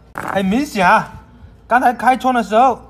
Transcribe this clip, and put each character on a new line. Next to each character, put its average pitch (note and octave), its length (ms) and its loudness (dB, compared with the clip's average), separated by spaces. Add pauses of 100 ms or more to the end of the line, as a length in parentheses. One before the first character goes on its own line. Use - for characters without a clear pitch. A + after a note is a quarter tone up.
(140)
很 - 300 -6
明 A#3 220 0
显 G3 200 -2
啊。 A3 240 2 (560)
刚 A#3+ 140 2
才 B3 140 2
开 A3+ 200 0
窗 B3+ 200 -2
的 A#3 80 0
时 G3 120 -6
候， A#3 240 2 (120)